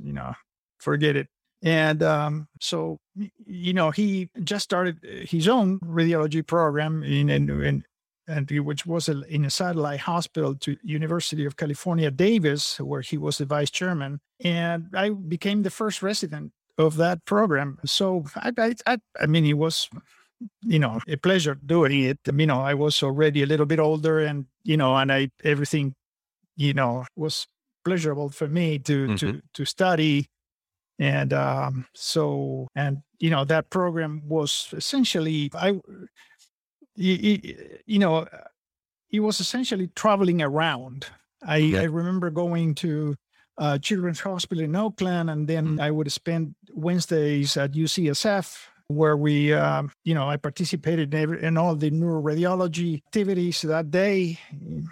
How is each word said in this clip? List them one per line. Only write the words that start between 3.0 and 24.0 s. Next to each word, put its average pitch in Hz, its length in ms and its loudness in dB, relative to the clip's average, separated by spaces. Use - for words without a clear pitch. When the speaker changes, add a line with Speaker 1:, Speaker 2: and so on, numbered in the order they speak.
Speaker 1:
y-, 196 160 -10
you 180 260 -4
know, 165 200 4
he 196 360 0
just 196 220 -4
started, 180 400 0
uh, - 220 -14
his 165 220 0
own 202 300 4
radiology 165 680 2
program 156 580 2
in, 143 260 2
in, 143 180 2
in, 143 220 0
and 143 220 -4
he, 147 100 0
which 143 240 -4
was 165 240 -2
a, 143 140 -2
in 147 220 -2
a 135 60 -2
satellite 151 500 -2
hospital 160 560 -2
to 143 260 -6
University 156 640 -4
of 139 100 -8
California, 160 540 -2
Davis, 156 680 2
where 139 200 -6
he 151 160 -6
was 147 220 -2
the 147 80 -2
vice 147 240 0
chairman. 147 500 -4
And 170 500 -2
I 196 160 0
became 196 520 -2
the 190 80 0
first - 320 -4
resident 151 500 -6
of 156 200 4
that 170 280 0
program. 147 640 2
So 185 380 0
I, - 220 -4
I, 233 160 0
I, 240 120 2
I - 80 2
mean, 156 200 4
it 147 80 4
was, 156 340 0
you 202 180 2
know, 117 300 2
a 156 80 -4
pleasure 170 380 2
doing 143 500 4
it. 135 140 0
You 151 140 4
know, 131 140 2
I 143 140 0
was 147 280 0
already 143 400 2
a 139 40 4
little 151 200 2
bit 156 140 2
older 156 400 2